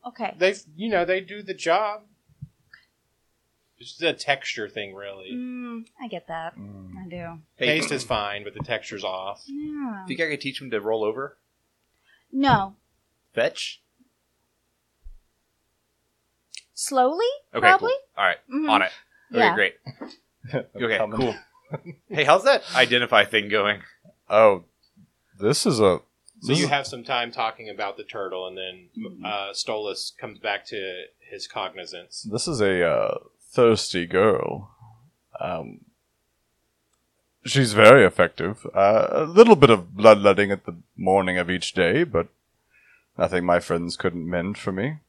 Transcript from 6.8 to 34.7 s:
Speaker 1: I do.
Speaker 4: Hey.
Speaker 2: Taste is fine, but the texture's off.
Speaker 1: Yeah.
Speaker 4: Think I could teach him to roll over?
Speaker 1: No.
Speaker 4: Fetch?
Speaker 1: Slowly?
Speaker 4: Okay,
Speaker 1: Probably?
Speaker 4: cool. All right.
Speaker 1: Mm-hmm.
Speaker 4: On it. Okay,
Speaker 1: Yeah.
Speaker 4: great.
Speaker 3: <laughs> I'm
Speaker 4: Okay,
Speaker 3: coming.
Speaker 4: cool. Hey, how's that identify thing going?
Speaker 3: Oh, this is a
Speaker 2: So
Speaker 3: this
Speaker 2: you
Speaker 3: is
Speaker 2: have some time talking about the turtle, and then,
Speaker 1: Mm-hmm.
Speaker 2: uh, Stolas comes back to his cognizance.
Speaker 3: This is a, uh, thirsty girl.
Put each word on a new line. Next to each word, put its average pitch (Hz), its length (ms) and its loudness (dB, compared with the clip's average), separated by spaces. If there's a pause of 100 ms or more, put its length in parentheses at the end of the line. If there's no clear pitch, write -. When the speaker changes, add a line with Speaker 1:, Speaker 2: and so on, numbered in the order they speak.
Speaker 1:
I 175 40 -18
do. 170 320 -16 (160)
Speaker 4:
Hey. 151 220 0
Speaker 2:
Taste 156 120 -4
is 127 120 -4
fine, 104 400 -4
but 101 120 -12
the 104 80 -12
texture's 107 400 -8
off. 95 440 -8
Speaker 1:
Yeah. 277 600 -12
Speaker 4:
Think 175 140 -8
I 160 80 -4
could 143 120 -8
teach 139 200 -12
him 131 100 -14
to 113 100 -4
roll 110 220 -4
over? 120 340 -8 (960)
Speaker 1:
No. 233 440 0 (580)
Speaker 4:
Fetch? - 480 -4 (3000)
Speaker 1:
Slowly? 285 520 0 (280)
Speaker 4:
Okay, - 80 -2
Speaker 1:
Probably? 381 280 4
Speaker 4:
cool. 539 80 -2 (200)
All 101 80 0
right. 90 120 0 (160)
Speaker 1:
Mm-hmm. 311 160 -4
Speaker 4:
On 107 120 4
it. 92 100 0 (400)
Okay, 233 80 -2
Speaker 1:
Yeah. 175 160 4
Speaker 4:
great. 208 180 0 (120)
Speaker 3:
<laughs> - 680 -18
I'm 135 120 -6 (180)
Speaker 4:
Okay, 110 140 -2
Speaker 3:
coming. 110 220 -4
Speaker 4:
cool. 120 160 -2 (720)
Hey, 156 160 -4
how's 175 180 2
that 269 200 2 (120)
identify 120 480 2
thing 101 260 -2
going? 104 320 0 (480)
Speaker 3:
Oh, 104 360 4 (760)
this 107 260 0
is 151 140 0
a 95 220 4 (400)
Speaker 2:
So - 60 -8
Speaker 3:
this 135 120 2
Speaker 2:
you 143 60 0
Speaker 3:
is 139 60 -4
Speaker 2:
have 139 160 -2
some 123 160 -14
time 120 280 -6
talking 113 380 -6
about 98 280 -8
the 107 60 -16
turtle, 92 440 -10
and 92 100 -14
then, 92 400 -14
Speaker 1:
Mm-hmm. 98 280 -14
Speaker 2:
uh, 104 280 -8
Stolas 107 640 -8
comes 113 220 -16
back 101 280 -6
to 95 380 -12 (140)
his - 280 -18
cognizance. 92 760 -14
Speaker 3:
This 104 240 -8
is 151 140 -6
a, 95 220 2
uh, 60 340 0 (340)
thirsty 110 540 2
girl. 95 680 0 (680)